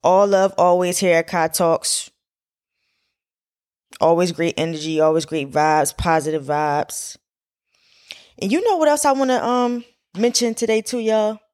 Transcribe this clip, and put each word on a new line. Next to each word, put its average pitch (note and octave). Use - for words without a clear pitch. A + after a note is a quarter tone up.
All F#3
love, G3
always F3+
here F3
at E3
Kai D#3+
Talks. -
Always E3+
great E3
energy, D#3
always D#3+
great C#3+
vibes, D3+
positive D#3
vibes. D3
And G3
you E4+
know G#4+
what D#4
else D4
I C#4+
wanna, C4
um, A#3+
mention A#3
today A3
too, B3
y'all? A3